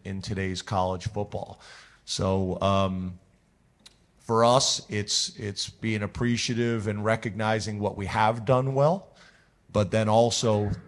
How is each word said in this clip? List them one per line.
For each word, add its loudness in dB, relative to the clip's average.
in -8
today's -4
college -2
football. -8
So, -2
um, 0
for 4
us, 4
it's, -4
it's -6
being -4
appreciative -2
and -2
recognizing -2
what -2
we -4
have 2
done 2
well, 0
but 2
then 2
also 2